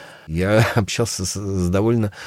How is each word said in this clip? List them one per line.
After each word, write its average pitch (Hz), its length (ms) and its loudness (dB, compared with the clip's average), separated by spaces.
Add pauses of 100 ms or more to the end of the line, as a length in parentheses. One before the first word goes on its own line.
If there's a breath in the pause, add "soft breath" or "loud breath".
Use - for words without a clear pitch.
(260 loud breath)
Я 92 340 2 (100)
<laughs> - 40 -4
общался 107 520 -2
с, - 80 -4
с 95 340 -2
довольно 107 440 2 (140 loud breath)